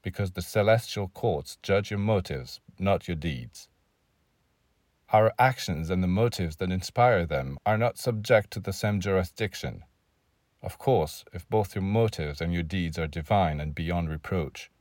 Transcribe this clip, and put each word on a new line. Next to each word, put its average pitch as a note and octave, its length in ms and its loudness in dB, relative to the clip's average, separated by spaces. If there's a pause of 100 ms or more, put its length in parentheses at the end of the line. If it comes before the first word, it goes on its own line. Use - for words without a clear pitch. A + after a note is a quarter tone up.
because G2 300 -4
the F#2 100 -10
celestial G#2 680 2
courts E2+ 540 -4
judge G2 280 0
your G#2 100 -4
motives, F#2 640 -2 (160)
not F#2+ 300 0
your F2 60 -2
deeds. D2+ 540 -8 (1400)
Our A2 260 6
actions F2+ 520 2
and F#2 120 2
the F2+ 60 2
motives F#2+ 480 0
that F#2 160 -2
inspire F#2+ 540 2
them C2+ 400 -4
are G#2+ 100 4
not A#2 220 0
subject A2 540 2
to G#2 80 -6
the G2 120 -6
same G#2 280 0
jurisdiction. F#2+ 840 -2 (760)
Of - 160 -12
course, F#2+ 540 0
if - 160 -14
both G#2+ 280 0
your F#2+ 80 -2
motives G2+ 560 0
and E2+ 120 -2
your E2+ 120 -2
deeds E2 340 -4
are E2 80 -2
divine D#2+ 540 0
and D2+ 140 -6
beyond E2+ 340 -2
reproach D#2 600 -6 (120)